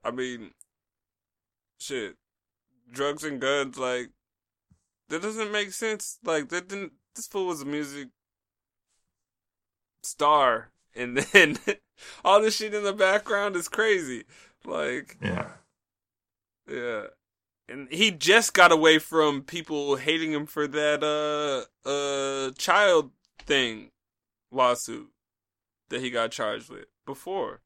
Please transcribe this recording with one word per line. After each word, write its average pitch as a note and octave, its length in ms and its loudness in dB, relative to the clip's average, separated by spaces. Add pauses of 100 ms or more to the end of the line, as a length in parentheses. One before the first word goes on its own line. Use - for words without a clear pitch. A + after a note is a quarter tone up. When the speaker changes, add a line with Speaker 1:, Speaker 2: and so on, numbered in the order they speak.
Speaker 1:
I A2+ 80 -6
mean, B2 400 -8 (1300)
shit, A2+ 360 -8 (760)
drugs C#3+ 320 -4
and C#3+ 180 -6
guns, C3+ 380 0
like, B2 320 -4 (1000)
that E3 140 -6
doesn't G#3+ 280 -6
make G#3 200 -4
sense. G#3+ 520 -8
Like, D3+ 260 -2
that F3+ 180 -6
didn't, G3 240 -10 (240)
this A#3 100 -14
fool F#3+ 220 -4
was D#3+ 160 -4
a - 20 -10
music C#3+ 440 -8 (1900)
star, C#3 680 2 (260)
and B2 220 -4
<laughs> - 160 -2
then D#3 240 8 (680)
all G3+ 180 6
this A3 160 0
shit G#3+ 180 -6
in G#3 80 -4
the G3 100 -2
background G3+ 600 0
is F3 120 -4
crazy. F3+ 580 -2 (380)
Like, D3 580 -6
Speaker 2:
Yeah. - 260 -6 (1200)
Speaker 1:
yeah. A#2+ 360 -8 (600)
And C3 240 -14
he G3+ 200 2
just F3 420 4
got F3 180 10
away D#3 280 8
from D3+ 420 2
people D3 540 -4
hating D#3 360 -2
him D3+ 140 -4
for D3 220 -4
that, D3 360 0
uh, D3+ 840 -4
uh, C#3 600 -4
child F3 580 2 (300)
thing A#2 520 -2 (600)
lawsuit B2 580 0 (800)
that B2 120 -6
he B2+ 80 -4
got A#2 220 -2
charged A2+ 380 -6
with G#2 160 -18 (200)
before. C#3 600 -8